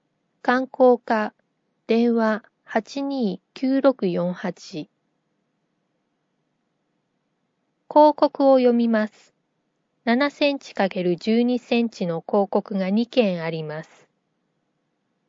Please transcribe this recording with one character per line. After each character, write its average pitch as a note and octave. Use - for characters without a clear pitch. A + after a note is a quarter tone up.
観 B3+
光 B3
課、 A3
電 A#3
話 A3
八 -
二 C4
九 C4+
六 C4
四 F3
八。 E3+
広 D4+
告 C#4+
を C4
読 B3
み A#3
ま G#3+
す。 -
七 B3+
セ C#4+
ン C#4
チ -
か G3
け F3+
る F3
十 A3+
二 B3
セ A#3
ン A#3
チ G3+
の E3
広 G3+
告 G3
が F#3
二 A3+
件 F#3+
あ E3
り D#3+
ま D3+
す。 -